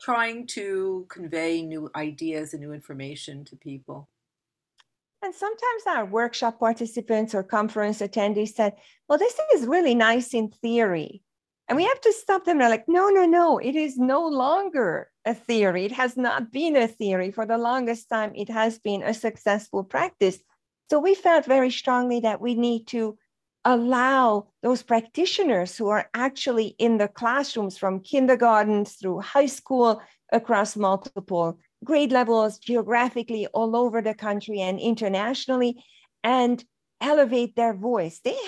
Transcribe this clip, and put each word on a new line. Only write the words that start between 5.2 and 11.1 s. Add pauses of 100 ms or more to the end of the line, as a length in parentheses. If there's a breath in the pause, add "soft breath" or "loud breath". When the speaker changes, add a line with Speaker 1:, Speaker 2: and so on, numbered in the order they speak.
Speaker 2:
And
sometimes
our
workshop
participants
or
conference
attendees
said, (340 soft breath)
"Well,
this (160)
is
really
nice
in
theory." (460)